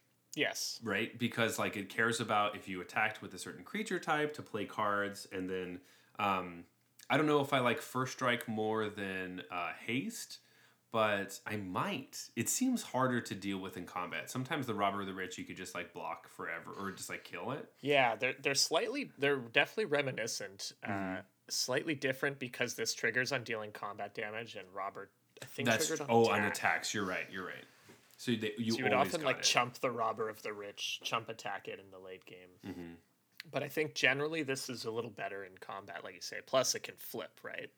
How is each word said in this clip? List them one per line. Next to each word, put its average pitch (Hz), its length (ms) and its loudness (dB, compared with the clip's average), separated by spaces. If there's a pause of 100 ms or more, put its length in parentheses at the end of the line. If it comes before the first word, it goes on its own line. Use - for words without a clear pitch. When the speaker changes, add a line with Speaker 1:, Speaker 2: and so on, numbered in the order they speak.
(360)
Speaker 1:
Yes. - 480 0
Speaker 2:
Right? 107 340 0
Because, 117 400 2
like, 98 200 0
it 98 120 -4
cares 117 300 4
about 104 360 2
if 92 120 -12
you 92 140 -4
attacked 110 420 0
with 95 100 -12
a 90 60 -10
certain 90 240 -10
creature 208 340 -2
type 151 380 0
to 113 80 -8
play 104 220 -4
cards, 101 640 0
and 92 180 -4
then, 92 300 -4 (400)
um, 90 460 0 (440)
I 131 80 6
don't 156 80 4
know 151 160 6
if 135 120 0
I 135 60 4
like 120 220 4
First 131 320 -2
Strike 120 340 0
more 110 420 0
than, 95 600 -4
uh, 87 220 -2 (160)
Haste, 160 500 -2 (540)
but 104 560 2
I 110 100 -2
might. 113 800 -4
It 113 140 0
seems 127 340 2
harder 127 360 4
to 117 140 -4
deal 98 240 -2
with 92 200 -6
in 90 100 -6
combat. 82 420 -4
Sometimes 131 380 -2
the 113 80 0
Robber 101 260 2
of 95 60 -4
the 95 60 -4
Rich, 92 260 -6
you 92 40 -8
could 90 140 -10
just, 92 160 -8
like, 87 180 -6
block 82 380 -8
forever 85 420 -6
or 98 200 -4
just, - 180 -10
like, 87 140 -8
kill 90 280 -6
it. 151 160 -6 (120)
Speaker 1:
Yeah, 131 360 6
they're, 127 240 0
they're 139 140 2
slightly, 220 640 2
they're 139 200 6
definitely 135 480 2
reminiscent, 127 880 0 (100)
uh, 117 60 -6
Speaker 2:
Mm-hmm. 95 300 0 (300)
Speaker 1:
slightly 139 460 2
different 135 420 0
because 123 380 -2
this 113 180 0
triggers 120 380 2
on 131 120 0
dealing 107 280 -4
combat 107 420 -6
damage, 110 420 -6
and 95 160 -12
Robber, 98 380 -6 (320)
I - 40 -10
think, 120 220 -2
Speaker 2:
That's 113 200 4
Speaker 1:
triggered 156 240 -2
on 117 40 8
Speaker 2:
oh, 117 140 10
on 104 120 6
Speaker 1:
attack. 104 160 4
Speaker 2:
attacks. 85 360 2
You're 107 120 0
right. 87 260 -2
You're 92 140 -6
right. 67 200 -10 (540)
So - 120 0
they, 107 260 2
you 113 140 0
Speaker 1:
So 113 80 4
you 131 60 0
would 127 80 6
Speaker 2:
always 135 160 6
Speaker 1:
often, 165 120 -2
Speaker 2:
got 143 60 0
Speaker 1:
like, 131 100 2
Speaker 2:
it. - 60 -2
Speaker 1:
chump 123 320 4
the 131 160 2
Robber 113 360 0
of 107 140 -8
the 110 100 -4
Rich, 101 520 -6
chump 117 260 -2
attack 101 380 -6
it 101 120 -8
in 95 120 -20
the 95 80 -14
late 92 260 -12
game. 90 240 -18 (160)
Speaker 2:
Mm-hmm. 87 280 -8 (580)
Speaker 1:
But 139 100 -2
I 143 60 -2
think 156 260 -2
generally 147 480 4
this 135 280 -2
is 123 160 -8
a 113 60 -2
little 113 200 -2
better 98 340 -6
in 92 140 -16
combat, 98 440 -10
like 95 120 -12
you 87 60 -18
say. - 220 -8
Plus, 131 300 4
it 110 80 -6
can - 160 -10
flip, - 460 -8
right? - 340 -8